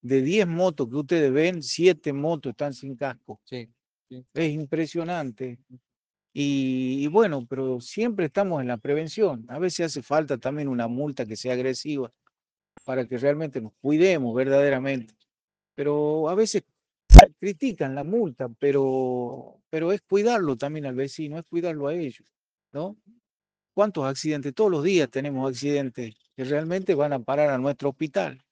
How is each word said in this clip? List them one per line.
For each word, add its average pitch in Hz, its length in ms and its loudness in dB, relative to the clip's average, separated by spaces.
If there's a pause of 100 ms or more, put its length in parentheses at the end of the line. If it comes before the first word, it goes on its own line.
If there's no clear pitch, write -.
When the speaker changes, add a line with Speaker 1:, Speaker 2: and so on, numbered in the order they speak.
Speaker 1:
de 131 180 2
diez 180 260 2
motos 170 420 0
que 120 80 -8
ustedes 147 360 0
ven, 165 300 0
siete 160 500 2
motos 143 380 -4
están 143 240 -6
sin 135 220 -14
casco. 117 480 -10
Speaker 2:
Sí, 117 260 -14 (400)
sí. 127 240 -20
Speaker 1:
Es 160 180 0
impresionante. 156 1040 -6 (760)
Y, 135 720 -2
y - 20 -2
bueno, 156 420 2
pero 131 320 -4
siempre 202 460 -2
estamos 175 340 -2
en 123 80 -4
la 123 80 -4
prevención. 147 720 -2
A 131 100 -10
veces 175 280 -2
hace 147 160 -8
falta 143 360 -2
también 143 300 -4
una 120 180 -2
multa 135 380 -6
que 107 120 -10
sea 127 180 -4
agresiva 131 580 -4 (720)
para 131 220 -2
que 123 100 -8
realmente 143 440 -2
nos 110 200 -12
cuidemos 151 540 2
verdaderamente. 135 800 2 (600)
Pero 151 540 0
a 175 60 0
veces 214 300 0 (760)
critican 180 560 -4
la 143 100 -6
multa, 165 440 -4 (100)
pero, 131 1080 0
pero 165 240 -2
es 202 100 -2
cuidarlo 202 540 0
también 147 300 -6
al 127 80 -6
vecino, 143 440 -6
es 165 60 -14
cuidarlo 165 440 -4
a 151 60 -2
ellos, 156 320 -8 (460)
¿no? 185 240 -8 (800)
¿Cuántos 190 300 0
accidentes? 139 500 -4
Todos 214 160 2
los 147 140 0
días 170 260 4
tenemos 135 380 -4
accidentes 131 680 -4 (220)
que 131 80 -6
realmente 165 500 -2
van 147 180 0
a 139 60 -2
parar 143 320 2
a 135 80 0
nuestro 139 320 -2
hospital. 151 600 -4